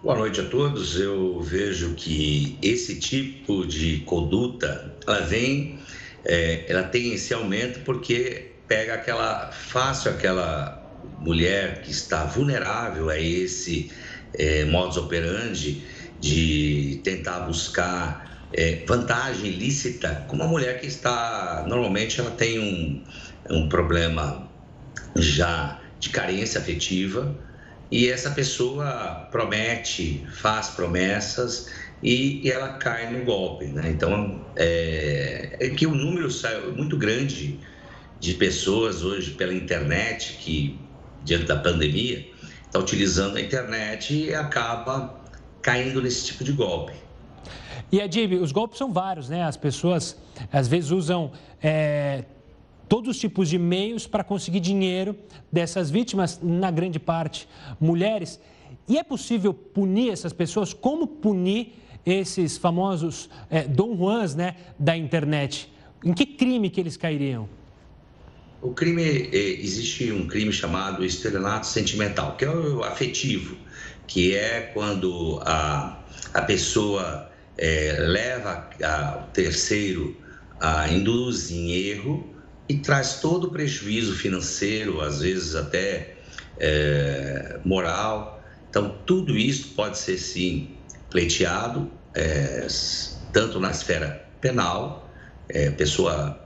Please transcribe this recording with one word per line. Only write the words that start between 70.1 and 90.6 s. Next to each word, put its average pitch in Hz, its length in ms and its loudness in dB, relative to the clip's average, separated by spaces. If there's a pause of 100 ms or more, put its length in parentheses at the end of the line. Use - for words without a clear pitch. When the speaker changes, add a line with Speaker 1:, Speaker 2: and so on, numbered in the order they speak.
Speaker 1:
um 95 140 0
crime 104 260 0
chamado 92 540 -2
estelionato 101 600 -2
sentimental, 101 680 0
que 131 100 0
é 147 40 2
o 151 340 0
afetivo, - 720 -2 (520)
que 92 280 4
é 113 380 0
quando 90 720 0
a, 76 560 0 (340)
a 98 80 4
pessoa, 98 880 0 (280)
é, 78 420 2
leva 98 680 0 (140)
a, 73 400 -2
o - 80 -14
terceiro 87 840 0 (420)
a 78 280 2
induz 104 640 2
em 85 200 -2
erro 104 560 -2 (400)
e 143 100 0
traz 139 420 2
todo 170 280 2
o - 40 -4
prejuízo 110 640 -2
financeiro, 98 840 0
às 73 200 -2
vezes 87 320 0
até, 85 640 -2 (420)
é, 71 1080 2
moral. 95 760 0 (280)
Então, - 260 2 (100)
tudo 175 320 4
isso 135 380 2
pode 104 220 0
ser, 92 200 -2
sim, 87 520 -2 (400)